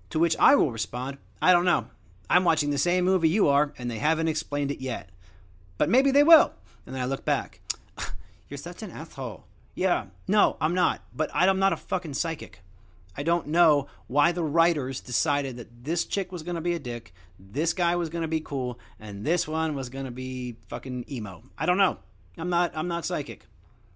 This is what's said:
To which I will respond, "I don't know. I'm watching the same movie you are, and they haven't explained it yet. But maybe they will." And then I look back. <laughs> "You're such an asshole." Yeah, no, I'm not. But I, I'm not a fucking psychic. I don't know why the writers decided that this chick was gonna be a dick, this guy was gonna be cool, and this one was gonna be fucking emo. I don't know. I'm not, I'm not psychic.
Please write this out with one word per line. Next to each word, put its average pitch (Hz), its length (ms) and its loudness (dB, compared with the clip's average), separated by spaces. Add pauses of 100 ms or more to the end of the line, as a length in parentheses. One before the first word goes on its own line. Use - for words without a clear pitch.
To 156 100 -2
which 165 180 2
I 254 180 6
will 165 160 2
respond, 127 460 -6 (240)
"I 175 100 6
don't 175 140 4
know. 165 220 2 (420)
I'm 180 160 2
watching 156 240 2
the 143 80 0
same 180 260 2
movie 180 260 2
you 180 200 4
are, 143 280 2
and 123 140 -4
they 113 80 -6
haven't 160 300 0
explained 143 420 -2
it 120 80 -6
yet. 123 300 -6 (680)
But - 120 2
maybe 262 200 4
they 277 140 4
will." 302 300 6 (320)
And 131 100 -8
then 131 80 -2
I - 20 0
look 131 200 -2
back. 131 340 -2 (380)
<laughs> - 520 -4
"You're 139 80 -4
such 175 240 -8
an 196 100 -6
asshole." 127 540 -8 (300)
Yeah, 175 300 0 (220)
no, 196 320 4
I'm 165 140 0
not. 165 300 2 (100)
But 147 220 -2
I, 165 120 2
I'm 190 120 2
not 190 140 2
a 151 40 -2
fucking 165 360 -4
psychic. - 480 -6 (540)
I 143 80 -6
don't 170 240 0
know 151 400 4 (200)
why 147 240 2
the 165 120 -2
writers 151 580 0
decided 139 560 -2
that 120 260 -12
this 160 220 -2
chick - 260 -4
was 160 120 -6
gonna 170 180 -4
be 175 120 0
a 170 60 -2
dick, 120 340 -8 (240)
this 113 360 -2
guy 175 240 0
was 170 120 -2
gonna 165 180 -4
be 156 120 -2
cool, 135 400 -4 (220)
and 104 240 -6
this 170 240 0
one 156 260 -2
was 131 140 -6
gonna 131 220 -6
be 127 440 -6 (140)
fucking 127 420 -6
emo. 104 320 -6 (140)
I 165 80 -4
don't 180 120 2
know. 180 200 2 (400)
I'm 175 120 -4
not, 175 240 2
I'm 165 140 -4
not 170 180 -4
psychic. 147 420 -8 (480)